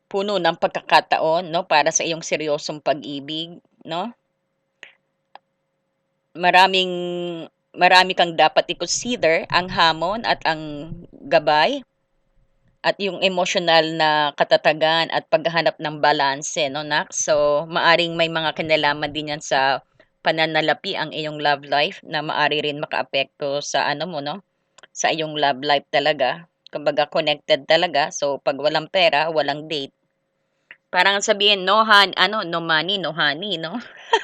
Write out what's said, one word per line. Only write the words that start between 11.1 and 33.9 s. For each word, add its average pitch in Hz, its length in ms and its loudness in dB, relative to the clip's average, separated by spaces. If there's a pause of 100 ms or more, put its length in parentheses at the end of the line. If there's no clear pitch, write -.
gabay 156 720 2 (1040)
at 165 160 2
yung 185 160 -4
emosyonal 170 800 2
na 151 400 2
katatagan 160 720 2
at - 160 -4
paghahanap 160 560 0
ng 151 160 -6
balanse, 147 720 0
no, 151 160 -8
nak? 151 240 -2
So, 147 560 0
maaring 165 480 2
may 165 160 0
mga 160 240 -4
kinalaman 151 560 0
din 151 240 -6
yan 151 80 -10
sa 135 400 0 (420)
pananalapi 160 720 0
ang 151 160 -6
iyong 151 240 -8
love 147 320 0
life 147 320 -2
na 151 240 -6
maari 147 400 -2
rin 147 160 -6
makaapekto 139 800 -4
sa 143 240 -2
ano 147 240 -4
mo, 151 160 -8
no? 147 160 -8 (480)
Sa - 240 -2
iyong 156 240 -6
love 139 240 0
life 143 320 0
talaga. 151 560 0 (240)
Kumbaga, 151 320 -2
connected 151 640 0
talaga. 160 400 2
So, 143 320 -4
pag 143 160 -2
walang 151 320 -2
pera, 156 400 2
walang 151 400 -2
date. 143 240 -8 (960)
Parang 196 320 2
sabihin, 202 480 2
"No 220 160 4
han-, 202 320 4
ano, 202 260 2
no 170 220 -4
money, 160 320 0
no 160 160 -4
honey," 160 480 -2
no? 175 160 -8
<laughs> 240 60 -10 (420)